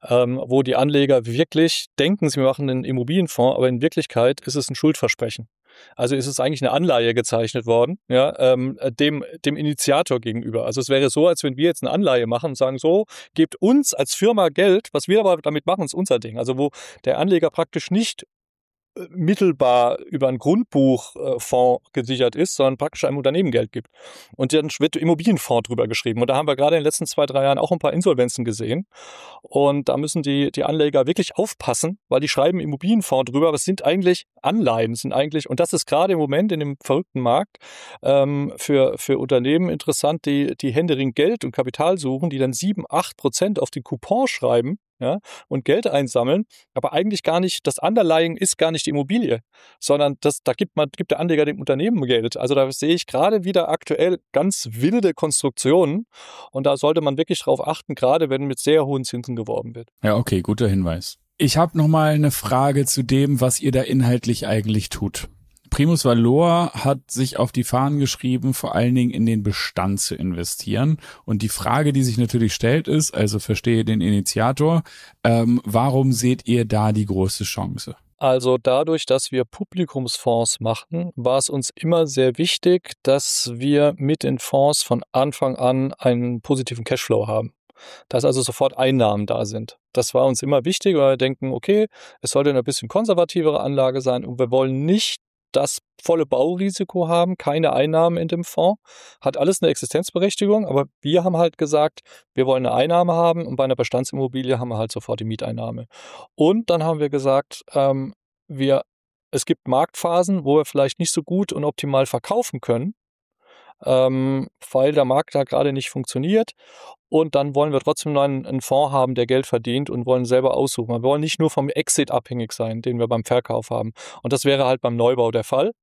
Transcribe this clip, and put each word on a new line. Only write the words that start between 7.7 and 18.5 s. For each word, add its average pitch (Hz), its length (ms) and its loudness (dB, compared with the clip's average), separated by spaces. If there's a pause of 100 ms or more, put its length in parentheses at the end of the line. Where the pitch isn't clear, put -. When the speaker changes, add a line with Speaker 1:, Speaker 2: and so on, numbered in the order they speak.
Speaker 1:
ja, 131 320 2
ähm, 127 400 2 (220)
dem, 147 240 0 (220)
dem 143 100 -2
Initiator 143 640 0
gegenüber. 117 460 -4
Also 117 160 -4
es 123 80 -4
wäre 139 180 2
so, 151 200 4
als 165 160 0
wenn 135 120 -2
wir 143 80 -2
jetzt 170 180 0
eine 123 100 -4
Anleihe 131 340 2
machen 120 240 -4
und 127 60 -10
sagen, 131 200 0
"So, 175 300 2 (260)
gebt - 240 0
uns 262 380 2
als - 200 -4
Firma 202 360 4
Geld, 190 420 2
was - 160 -4
wir 202 120 4
aber 185 180 4
damit 151 260 -2
machen, 185 220 -2
ist - 80 -8
unser 165 240 2
Ding." 110 180 -8
Also 123 220 -2
wo 143 140 0 (340)
der 127 120 0
Anleger 170 320 2
praktisch - 400 -6
nicht, 214 360 -2 (680)